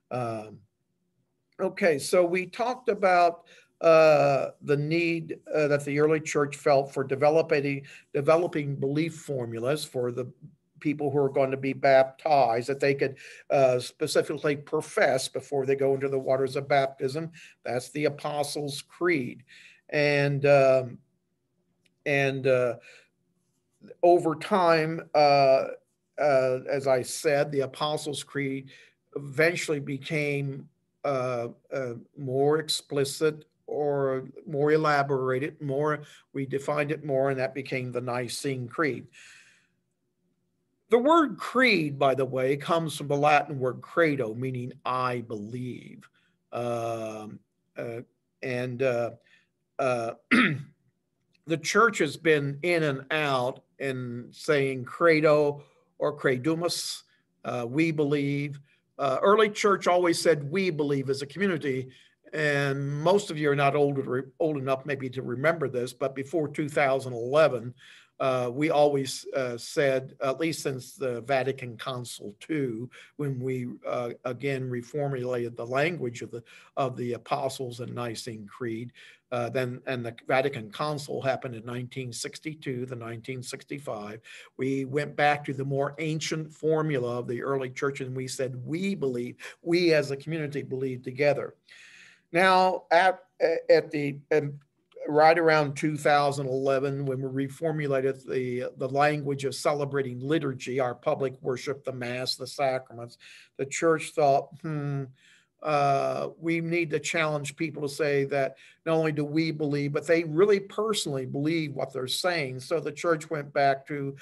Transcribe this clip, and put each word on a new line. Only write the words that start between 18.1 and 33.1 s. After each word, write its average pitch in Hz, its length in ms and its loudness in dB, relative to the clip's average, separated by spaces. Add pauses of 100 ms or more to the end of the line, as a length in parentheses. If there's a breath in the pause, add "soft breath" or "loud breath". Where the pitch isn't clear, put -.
Creed. 131 640 -4 (460 loud breath)
And, 143 560 2
um, 131 520 6 (1080)
and, 139 400 0
uh, 123 300 2 (1300 loud breath)
over 170 320 4
time, 160 800 2
uh, 139 500 6 (540)
uh, 131 400 2 (100)
as 135 200 -2
I 127 140 4
said, 147 500 0
the 139 80 0
Apostles' 151 640 -4
Creed 135 460 -6 (440 loud breath)
eventually 147 640 0
became, 143 880 -4 (360)
uh, 127 440 -2 (240)
uh, 131 200 -6 (240)
more 139 420 2
explicit 151 840 -2 (220)